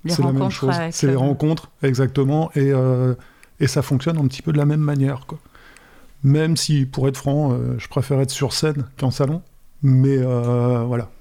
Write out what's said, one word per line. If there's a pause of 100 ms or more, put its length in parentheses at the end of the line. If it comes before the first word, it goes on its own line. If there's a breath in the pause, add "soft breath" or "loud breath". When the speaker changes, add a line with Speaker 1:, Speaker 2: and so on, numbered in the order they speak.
Speaker 1:
les
Speaker 2:
C'est
la
même
Speaker 1:
rencontres
Speaker 2:
chose.
Speaker 1:
avec,
Speaker 2:
C'est
les
Speaker 1:
euh,
Speaker 2:
rencontres, (120)
exactement.
Et,
euh, (440 loud breath)
et
ça
fonctionne
un
petit
peu
de
la
même
manière,
quoi. (840 loud breath)
Même
si,
pour
être
franc,
euh,
je
préfère
être
sur
scène (140)
qu'en
salon. (400)
Mais,
euh,
voilà. (100)